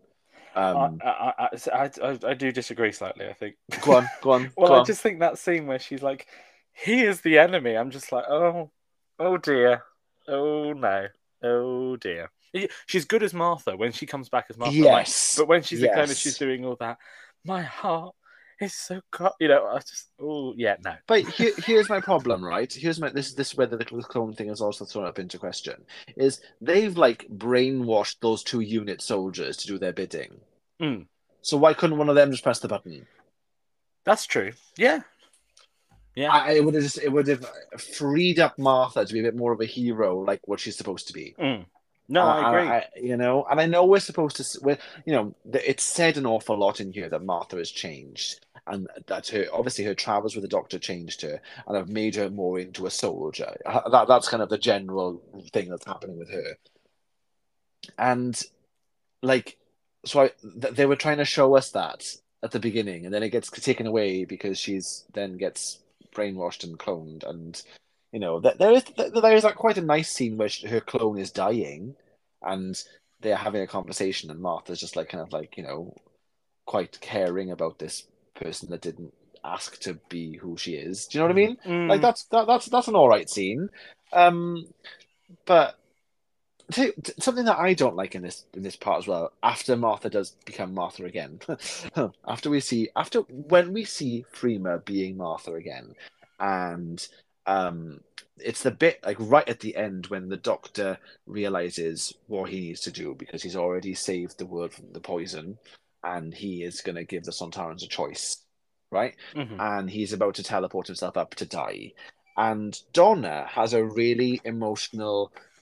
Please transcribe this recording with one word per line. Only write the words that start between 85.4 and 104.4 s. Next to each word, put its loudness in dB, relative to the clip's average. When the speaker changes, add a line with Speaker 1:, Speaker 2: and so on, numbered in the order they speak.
Speaker 1:
but 6
t-, 2
t-, -12
something -2
that 4
I 4
don't 2
like -6
in -8
this, -12
in -12
this -8
part 0
as -8
well, -2
after 0
Martha -2
does -4
become -10
Martha -6
again, -10
<laughs> -6
after -6
we 2
see, -2
after, 0
when 2
we -4
see -6
Freema -2
being -4
Martha -8
again, -14
and, -4
um, -2
it's -6
the 2
bit, 2
like, -4
right 4
at -6
the -10
end -6
when -8
the -6
Doctor -4
realizes -6
what -6
he -8
needs -10
to -8
do -10
because -14
he's -10
already -4
saved -8
the -12